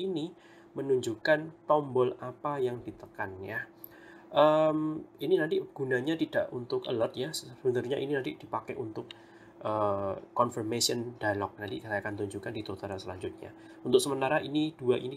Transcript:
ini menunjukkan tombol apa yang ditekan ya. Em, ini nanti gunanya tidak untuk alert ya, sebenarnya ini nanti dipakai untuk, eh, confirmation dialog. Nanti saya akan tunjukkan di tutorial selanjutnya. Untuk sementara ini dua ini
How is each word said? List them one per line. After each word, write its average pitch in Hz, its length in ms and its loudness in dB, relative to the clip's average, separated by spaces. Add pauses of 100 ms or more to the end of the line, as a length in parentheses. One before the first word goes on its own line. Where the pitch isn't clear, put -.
ini 180 320 -4 (400)
menunjukkan 139 960 0
tombol 131 480 2
apa 135 400 -6
yang 123 240 -2
ditekan 98 600 -8
ya. 104 200 -6 (720)
Em, 156 640 6 (240)
ini 170 160 2
nanti 175 240 0
gunanya 135 560 -2
tidak 147 320 0
untuk 127 400 -4
alert 117 240 0
ya, 131 160 -4
sebenarnya 123 720 -2
ini 139 160 0
nanti 131 160 -4
dipakai - 400 -6
untuk, 120 400 -8 (480)
eh, 101 520 0 (200)
confirmation 120 880 0
dialog. 101 360 0
Nanti 104 280 -8
saya 104 160 -2
akan 104 240 -4
tunjukkan 101 240 -6
di 110 160 -6
tutorial 98 320 -6
selanjutnya. 92 520 -8 (360)
Untuk 127 160 8
sementara 139 400 2
ini 151 320 0
dua 123 240 2
ini 127 180 -6